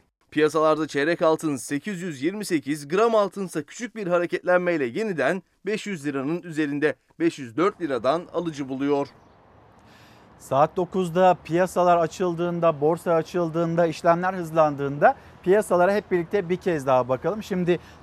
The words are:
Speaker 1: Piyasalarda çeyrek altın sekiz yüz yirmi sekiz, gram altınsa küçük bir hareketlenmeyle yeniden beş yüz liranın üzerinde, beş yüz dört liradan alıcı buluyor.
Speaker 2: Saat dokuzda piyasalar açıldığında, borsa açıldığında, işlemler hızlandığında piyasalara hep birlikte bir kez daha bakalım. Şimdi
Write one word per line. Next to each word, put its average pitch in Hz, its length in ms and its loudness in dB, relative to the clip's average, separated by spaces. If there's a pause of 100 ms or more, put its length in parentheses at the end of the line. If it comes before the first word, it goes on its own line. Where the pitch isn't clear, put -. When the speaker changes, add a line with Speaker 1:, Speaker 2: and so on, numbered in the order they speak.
(320)
Speaker 1:
Piyasalarda 156 560 2
çeyrek 156 340 -2
altın 160 340 2
sekiz 156 460 -6
yüz 151 220 -8
yirmi 196 220 -4
sekiz, 147 420 -4
gram 220 280 2
altınsa 196 480 -2
küçük - 320 -14
bir 214 120 -6
hareketlenmeyle 175 760 0
yeniden 170 580 -2 (220)
beş 202 220 -4
yüz 165 180 -8
liranın 143 360 -4
üzerinde, 147 540 -2 (240)
beş 160 200 0
yüz 120 180 -10
dört 185 240 0
liradan 139 400 0 (120)
alıcı 151 360 -6
buluyor. 139 380 -2 (1300)
Speaker 2:
Saat 143 380 0
dokuzda 180 680 2
piyasalar 175 540 2
açıldığında, 170 840 -2
borsa 165 320 0
açıldığında, 165 760 0
işlemler 175 460 0
hızlandığında 156 840 2 (280)
piyasalara 190 500 4
hep 208 180 -4
birlikte 175 380 -2
bir 185 80 0
kez 156 300 -2
daha 127 220 2
bakalım. 165 340 -2
Şimdi 180 360 0 (240)